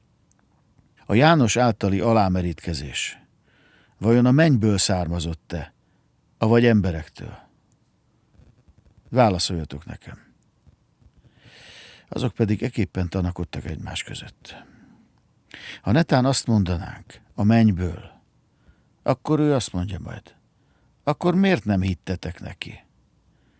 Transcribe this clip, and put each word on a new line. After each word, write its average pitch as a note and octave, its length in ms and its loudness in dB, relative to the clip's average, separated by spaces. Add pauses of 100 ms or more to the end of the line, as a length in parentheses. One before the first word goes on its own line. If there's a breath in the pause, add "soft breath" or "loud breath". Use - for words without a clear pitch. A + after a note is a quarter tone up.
(1040 soft breath)
A - 80 -4
János C#3 420 4
általi A2 440 0
alámerítkezés F2 1200 -2 (800 soft breath)
vajon A#2+ 280 4
a B2+ 60 4
mennyből B2+ 460 4
származott-e, E2+ 960 -4 (640)
avagy A#2 280 4
emberektől? G2 720 0 (1700)
Válaszoljatok F2+ 760 0
nekem." - 320 -18 (1900 loud breath)
Azok A#2 260 -4
pedig G#2+ 300 -2
eképpen F#2 460 -4
tanakodtak F2 560 -6
egymás - 380 -10
között. - 600 -18 (1160 loud breath)
Ha - 100 -2
netán C3+ 340 2
azt C3 220 0
mondanánk: F2+ 720 -2 (120)
"A G2+ 100 -4
mennyből", G2+ 760 2 (840)
akkor D3 360 0
ő D3 140 2
azt B2+ 180 -2
mondja F2+ 280 -6
majd: - 360 -16 (680)
"Akkor E3 320 0
miért F#3+ 300 2
nem G2 160 2
hittetek F2+ 580 -4
neki?" - 440 -14 (760)